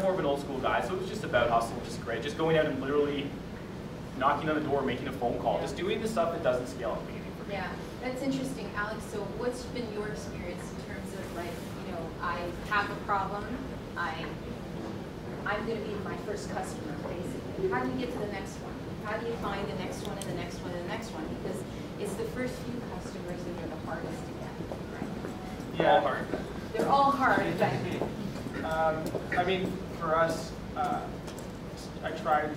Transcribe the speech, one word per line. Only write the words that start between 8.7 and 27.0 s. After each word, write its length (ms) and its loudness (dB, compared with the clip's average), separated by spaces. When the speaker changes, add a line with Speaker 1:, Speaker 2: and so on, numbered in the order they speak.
Speaker 2:
Alex, 380 -2
so 60 -2
what's 280 -2
been 160 -2
your 160 -2
experience 560 -4
in 240 -6
terms 240 -6
of, 240 -6
like, 160 -4
you 80 -4
know, 80 -4
I 180 0
have 180 4
a 160 -4
problem, 400 0
I, 260 -2
I'm 240 0
gonna 160 0
be 80 -4
my 160 -4
first 260 -4
customer, 540 -4
basically. 640 -2
How 160 2
do 80 0
you 80 0
get 160 -2
to 20 -2
the 140 -2
next 320 -4
one? 80 -6
How 160 -2
do 80 -4
you 160 -2
find 240 -2
the 80 -2
next 320 -4
one 80 -4
and 100 -4
the 140 -2
next 240 -4
one 80 -4
and 100 -4
the 60 -4
next 240 -4
one? 240 -4
Because 240 -2
it's 160 -2
the 160 0
first 320 -2
few 160 -4
customers 480 -6
that 160 -4
are 160 -4
the 80 -6
hardest 400 -4
to 160 -8
get, 160 -6
right? 160 -4
Speaker 3:
Yeah. 160 8
Speaker 1:
All 80 12
hard. 260 2
Speaker 2:
They're 140 4
all 240 10